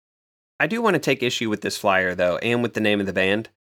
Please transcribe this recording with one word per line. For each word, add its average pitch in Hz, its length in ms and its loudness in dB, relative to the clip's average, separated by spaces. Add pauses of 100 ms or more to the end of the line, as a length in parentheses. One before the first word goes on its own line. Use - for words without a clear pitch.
(600)
I 147 60 0
do 226 160 -4
wanna 190 180 2
take 139 220 0
issue 120 300 -2
with 104 100 -2
this 98 160 -6
flyer, 92 380 2
though, 90 220 2
and 120 260 0
with 113 100 -4
the 110 80 -2
name 104 180 2
of 98 60 -2
the 95 80 -6
band, 98 360 0 (260)